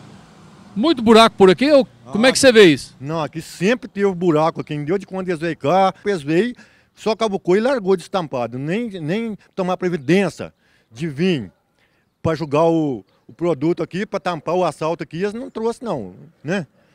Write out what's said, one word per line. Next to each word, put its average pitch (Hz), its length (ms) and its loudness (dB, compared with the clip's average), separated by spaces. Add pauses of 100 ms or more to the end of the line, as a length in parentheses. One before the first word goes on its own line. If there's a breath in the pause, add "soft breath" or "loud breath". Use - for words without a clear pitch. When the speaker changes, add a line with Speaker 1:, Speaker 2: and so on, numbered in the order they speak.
(720)
Speaker 1:
muito 254 280 0
buraco 220 340 6
por 190 140 8
aqui? 240 220 2
Ou 269 140 6 (260)
como 214 140 0
é 262 60 6
que - 60 -6
Speaker 2:
Ah, - 40 -2
Speaker 1:
você 262 100 8
vê 214 140 8
isso? 147 340 2
Speaker 2:
não, 156 220 -6
aqui 156 200 -8
sempre 214 480 -4
teve 196 240 -2
buraco. 156 480 0
Aqui, 151 160 -10
não 147 80 -8
deu 180 120 -2
de 190 80 -10
quando 190 220 -8
eles 170 140 -4
veio 165 160 -6
cá, 185 360 2 (120)
eles 196 160 -2
veio, 175 340 -2 (400 soft breath)
só 214 180 -4
cavucou 196 440 -2
e - 20 2
largou 220 380 0
destampado. 131 600 -6
Nem, 190 320 -6 (120)
nem 208 360 -6 (160)
tomar 185 220 -4
previdência 170 800 -2 (360)
de 131 200 -10
vir 143 420 -4 (720)
pra 160 120 0
julgar 151 340 0
o, 147 340 -2 (240)
o 123 60 -20
produto 165 500 -2
aqui, 185 220 -8
pra 202 140 -8
tampar 175 360 -4
o 185 80 0
assalto 160 400 -4
aqui, 151 140 -12
eles 202 160 -4
não 254 160 -12
trouxe 226 340 -8
não, 123 300 -8 (280)
né? 165 240 -4 (300)